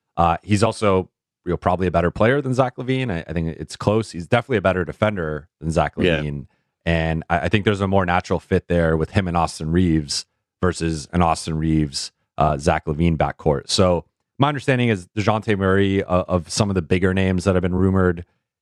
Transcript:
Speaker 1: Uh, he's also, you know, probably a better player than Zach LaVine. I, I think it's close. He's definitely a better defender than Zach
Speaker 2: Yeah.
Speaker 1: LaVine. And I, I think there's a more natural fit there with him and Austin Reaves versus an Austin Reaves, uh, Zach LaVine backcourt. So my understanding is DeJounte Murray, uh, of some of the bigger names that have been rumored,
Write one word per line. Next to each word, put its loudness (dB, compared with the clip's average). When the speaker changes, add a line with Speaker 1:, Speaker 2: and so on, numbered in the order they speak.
Speaker 1:
Uh, 2
he's 0
also, 0
you -6
know, 0
probably 0
a 0
better 2
player 2
than -4
Zach -2
LaVine. -4
I, -6
I -8
think -2
it's -14
close. 0
He's -12
definitely 0
a -2
better 2
defender -4
than -4
Zach 0
Speaker 2:
Yeah. 2
Speaker 1:
LaVine. -8
And 0
I, 0
I -4
think 0
there's 0
a 0
more 2
natural 0
fit -2
there 2
with -2
him 0
and -2
Austin -2
Reaves 0
versus -2
an 2
Austin 0
Reaves, -2
uh, 2
Zach -2
LaVine 0
backcourt. -2
So 2
my 4
understanding 0
is -2
DeJounte 0
Murray, 2
uh, 0
of -2
some 0
of 0
the 2
bigger 0
names 0
that 4
have 2
been -2
rumored, 2